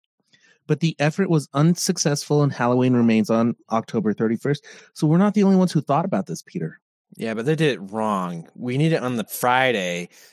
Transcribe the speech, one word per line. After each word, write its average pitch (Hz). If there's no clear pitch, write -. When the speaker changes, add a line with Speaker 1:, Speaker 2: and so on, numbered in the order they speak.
Speaker 1:
But 151
the 160
effort 160
was 156
unsuccessful, 147
and 139
Halloween 127
remains 113
on 117
October 110
thirty-first. 117
So -
we're 160
not 202
the 208
only 196
ones 185
who 151
thought 156
about 107
this, -
Peter. 82
Speaker 2:
Yeah, 113
but 113
they 156
did 147
it 98
wrong. 95
We 123
need 160
it 113
on 123
the 104
Friday 110